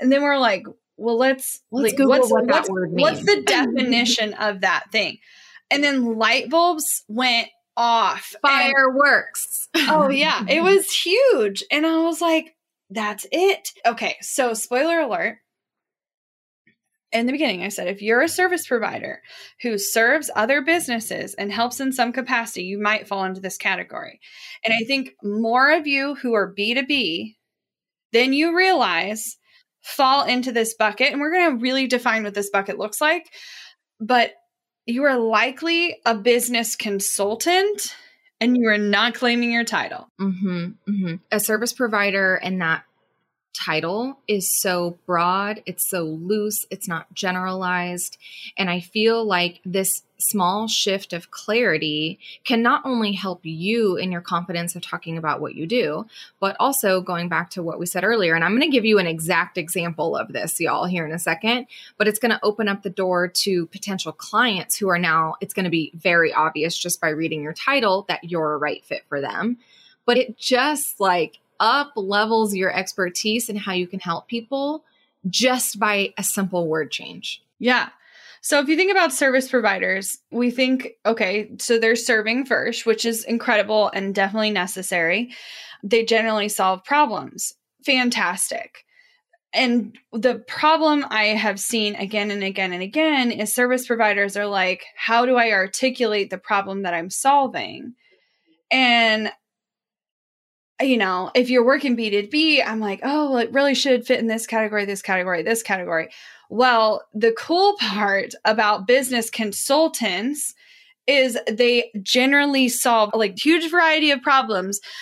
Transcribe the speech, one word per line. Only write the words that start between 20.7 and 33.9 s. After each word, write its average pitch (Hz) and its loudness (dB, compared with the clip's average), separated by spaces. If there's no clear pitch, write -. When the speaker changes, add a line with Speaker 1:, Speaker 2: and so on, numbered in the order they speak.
Speaker 1:
and 202 -8
helps 233 -2
in 269 -2
some 247 0
capacity, 240 -4
you 196 -6
might 208 -2
fall 190 -4
into 190 -6
this 190 -8
category. - -6
And 226 0
I 226 0
think 262 -4
more 226 2
of 320 2
you 277 -2
who 247 -2
are 196 2
B 202 -2
two 269 0
B, 220 -4
then 262 4
you 320 2
realize, 220 0
fall 269 2
into 247 -2
this 226 0
bucket. 214 2
And 269 -2
we're 302 -2
gonna 349 4
really 254 0
define 233 0
what 202 -6
this 202 -4
bucket 196 -2
looks 214 -6
like. 330 0